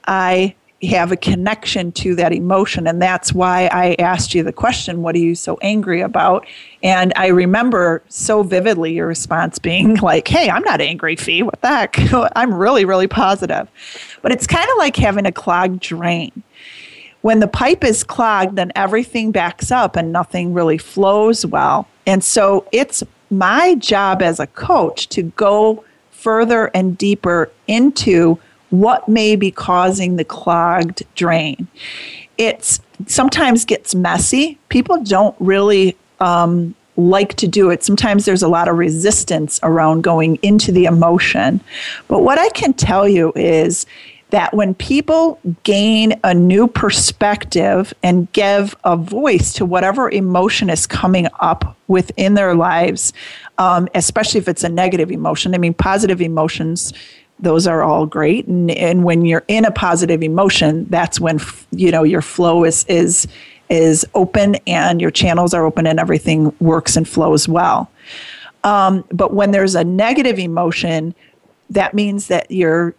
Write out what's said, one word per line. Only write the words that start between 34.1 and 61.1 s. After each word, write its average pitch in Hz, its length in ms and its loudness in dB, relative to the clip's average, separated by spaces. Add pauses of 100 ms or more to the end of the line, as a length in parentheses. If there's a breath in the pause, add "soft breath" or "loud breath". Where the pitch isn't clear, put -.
People 330 340 2
don't 202 360 2
really, 196 560 2 (240)
um, 175 540 0 (240)
like 190 380 2
to 208 120 -2
do 185 220 4
it. 175 140 0
Sometimes 202 420 2
there's 190 160 2
a 170 60 2
lot 170 200 2
of 170 80 0
resistance 165 840 -2
around 160 400 2
going 160 400 2
into 208 300 4
the 180 140 6
emotion. 170 760 2 (460 loud breath)
But - 160 2
what 285 160 4
I 403 100 2
can - 240 -2
tell 202 340 2
you 170 280 2
is 170 500 0 (460 loud breath)
that 196 240 0
when 196 180 0
people 311 640 0 (220)
gain 220 640 2
a 185 100 2
new 180 340 4
perspective 202 1300 -2
and 180 320 0
give 202 500 0
a 175 140 0
voice 202 560 -2
to 190 120 -4
whatever 190 440 0
emotion 190 600 0
is - 160 -2
coming 180 400 0 (120)
up - 380 -2 (100)
within 190 460 0
their 190 220 2
lives, 170 580 0 (460 loud breath)
um, 180 340 2
especially 214 460 -2
if 185 80 -2
it's 175 160 -4
a 170 60 -2
negative 180 420 0
emotion. 160 420 -4
I 185 60 0
mean, 170 160 0
positive 190 460 0
emotions, 160 720 -4 (520 loud breath)
those 175 240 2
are 160 160 0
all 156 220 0
great. 156 420 -2
And, 175 240 0
and 175 320 0
when 170 220 2
you're 165 220 0
in 220 180 2
a 208 60 2
positive 170 520 0
emotion, 165 640 0
that's 170 300 -2